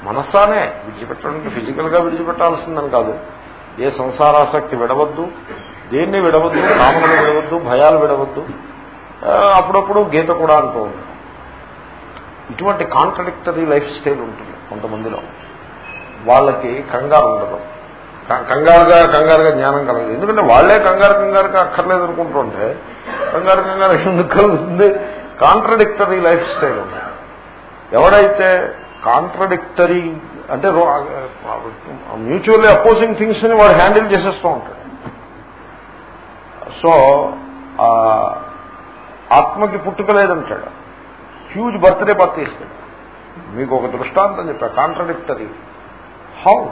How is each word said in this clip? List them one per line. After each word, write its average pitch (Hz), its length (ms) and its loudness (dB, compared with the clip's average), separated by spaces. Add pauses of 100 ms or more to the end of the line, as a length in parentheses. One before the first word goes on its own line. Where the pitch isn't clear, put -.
మనస్సానే 196 560 0
విడిచిపెట్టడం 123 720 -10
అంటే 151 160 -10
ఫిజికల్ 139 380 -8
గా 170 160 0
విడిచిపెట్టాల్సిందని 165 840 -4
కాదు. 110 300 -2 (600)
ఏ 131 100 -2
సంసారాసక్తి 147 880 0
విడవద్దు, 143 520 -2 (640)
దేన్ని 180 280 -2
విడవద్దు, 160 420 0
కామనలు 160 600 2
విడవద్దు, 151 480 -2
భయాలు 147 280 4
విడవద్దు. 143 500 -2 (760)
ఆ, 202 320 2
అప్పుడప్పుడు 196 420 0
గీత 160 280 0
కూడా 160 260 0
అంటూ 151 260 0
ఉంటాం. 98 240 -10 (1500)
ఇటువంటి 190 340 -4
కాంట్రడిక్టరీ 175 840 -2
లైఫ్ 143 340 -2
స్టైల్ 139 200 -4
ఉంటుంది 110 500 -16
కొంతమందిలో. 110 480 -10 (1080)
వాళ్ళకి 131 680 2
కంగారు 147 320 2
ఉండదు, 156 340 -4 (680)
క-, 123 200 -4
కంగారుగా, 165 640 6
కంగారుగా 156 380 4
జ్ఞానం 139 360 -2
కలగదు. 117 260 -4
ఎందుకంటే 202 300 -2
వాళ్ళే 165 380 6
కంగారు, 196 340 4
కంగారుగా 196 480 0
అక్కర్లేదు 180 420 -2
అనుకుంటుంటే 143 760 -6 (540)
కంగారు, 185 280 2
కంగారు 190 480 0
ఎందుకు 180 180 0
కలుగుతుంది? 190 680 2 (460)
కాంట్రడిక్టరీ 202 840 2
లైఫ్ 170 340 0
స్టైల్ 127 240 -4
ఉంది. 95 220 -12 (920)
ఎవడైతే 190 800 4 (320)
కాంట్రడిక్టరీ 175 1120 -2 (340)
అంటే 139 180 -2
రో-, 156 340 0 (1300)
mutually 214 480 4
opposing 226 400 2
థింగ్స్ 220 260 -2
ని 226 100 2
వాడు 208 200 6
హ్యాండిల్ 208 340 4
చేసేస్తూ 185 420 -2
ఉంటాడు. - 340 -10 (2000)
So, 143 380 4 (560)
ఆ, 117 60 4 (1500)
ఆత్మకి 196 440 2
పుట్టుక 185 340 -6
లేదంటాడు, 185 540 0 (880)
హ్యూజ్ 214 240 -6
బర్త్‌డే 185 360 2
పార్టీ 175 280 0
ఇస్తాడు. - 420 -14 (720)
మీకు 131 200 -4
ఒక 123 100 -2 (100)
దృష్టాంతం 185 540 -2
చెప్పా, 127 180 -6
కాంట్రడిక్టరీ. 156 800 -6 (1000)
How? 214 240 2